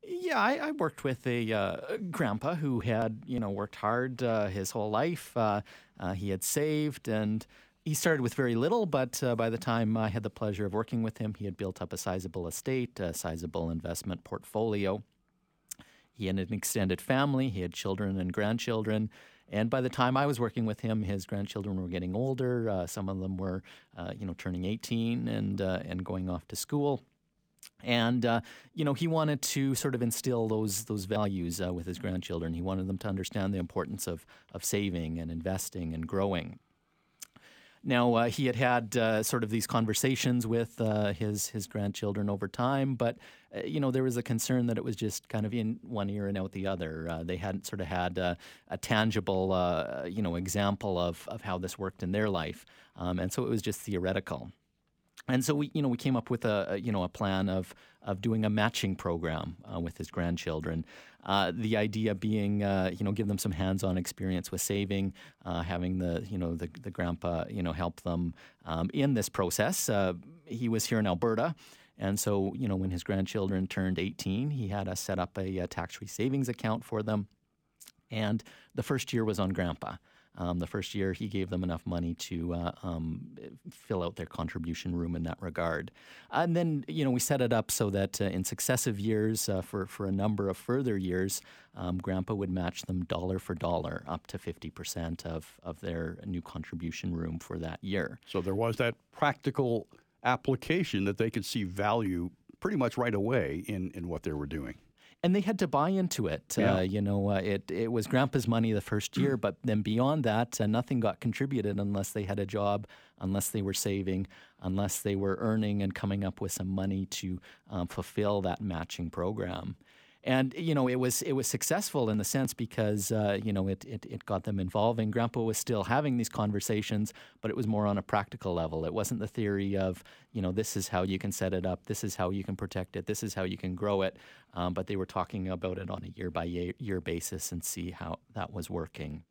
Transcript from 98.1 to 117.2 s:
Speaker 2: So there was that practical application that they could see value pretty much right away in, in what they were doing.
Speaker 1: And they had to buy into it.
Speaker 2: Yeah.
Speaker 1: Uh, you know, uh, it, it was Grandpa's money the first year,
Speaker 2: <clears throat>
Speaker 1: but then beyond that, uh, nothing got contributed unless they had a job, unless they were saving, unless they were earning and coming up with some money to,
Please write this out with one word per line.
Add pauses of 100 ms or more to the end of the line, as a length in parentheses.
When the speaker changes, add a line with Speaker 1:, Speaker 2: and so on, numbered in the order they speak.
Speaker 2:
So
there
was
that (180)
practical (360)
application
that
they
could
see
value (300)
pretty
much
right
away
in,
in
what
they
were
doing. (480)
Speaker 1:
And
they
had
to
buy
into
it.
Speaker 2:
Yeah.
Speaker 1:
Uh,
you
know,
uh,
it,
it
was
Grandpa's
money
the
first
year,
Speaker 2:
<clears throat>
Speaker 1:
but
then
beyond
that,
uh,
nothing
got
contributed
unless
they
had
a
job, (340)
unless
they
were
saving, (340)
unless
they
were
earning
and
coming
up
with
some
money
to, (320)